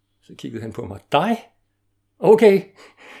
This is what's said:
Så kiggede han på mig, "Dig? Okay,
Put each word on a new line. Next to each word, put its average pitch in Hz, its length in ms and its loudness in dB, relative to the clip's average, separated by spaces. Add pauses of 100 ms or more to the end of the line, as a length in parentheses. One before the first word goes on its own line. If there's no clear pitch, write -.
(200)
Så - 140 -20
kiggede 120 280 -14
han 110 100 -14
på 120 120 -12
mig, 98 160 -16 (120)
"Dig? 202 240 0 (800)
Okay, 196 440 4 (580)